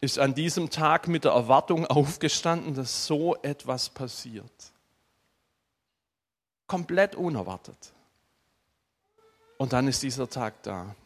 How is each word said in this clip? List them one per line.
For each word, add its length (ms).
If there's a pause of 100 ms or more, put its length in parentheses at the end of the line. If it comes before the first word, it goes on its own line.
ist 160
an 160
diesem 340
Tag 400
mit 160
der 80
Erwartung 540
aufgestanden, 880
dass 320
so 300
etwas 520
passiert. 640 (2250)
Komplett 480
unerwartet. 800 (1600)
Und 140
dann 140
ist 160
dieser 260
Tag 360
da. 420